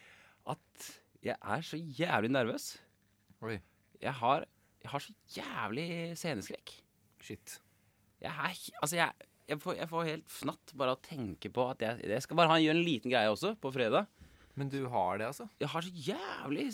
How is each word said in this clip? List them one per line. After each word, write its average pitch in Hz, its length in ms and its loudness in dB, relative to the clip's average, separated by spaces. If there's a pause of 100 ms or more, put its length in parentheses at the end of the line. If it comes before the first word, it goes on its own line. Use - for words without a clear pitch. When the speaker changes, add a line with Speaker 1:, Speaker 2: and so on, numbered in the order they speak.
(460)
Speaker 1:
at - 420 -10 (340)
jeg - 140 -4
er 113 260 -4
så 151 160 -8
jævlig 143 520 0
nervøs. 131 480 0 (640)
Speaker 2:
Oi. 110 160 -4 (420)
Speaker 1:
Jeg 123 120 -2
har, 131 340 2 (360)
jeg 120 80 -12
har 143 100 -2
så - 140 -16 (140)
jævlig 170 880 -4
sceneskrekk. - 580 -4 (440)
Speaker 2:
Shit. - 380 -12 (640)
Speaker 1:
Jeg - 80 -6
er 151 240 -2
he-, - 280 -12
altså, 175 140 2
jeg, 165 160 4 (360)
jeg 151 120 0
får, 175 180 -4
jeg 165 100 -4
får 165 200 0
helt 156 200 -6
fnatt - 480 -6
bare 127 200 2
å - 60 -14
tenke 110 500 -6
på 123 180 2
at 131 100 -6
jeg, 113 300 -2
jeg 117 120 2
skal - 140 -4
bare 165 120 8
ha, 160 100 8
gjøre 156 200 6
en 170 60 6
liten 127 280 0
greie 110 180 8
også 165 300 0
på 135 120 -4
fredag. 131 340 4 (480)
Speaker 2:
Men 139 140 -4
du 139 200 -4
har 95 300 2
det, 110 80 -2
altså? 180 200 -8 (120)
Speaker 1:
Jeg 147 100 0
har 156 140 -2
så 185 120 -8
jævlig 269 800 -4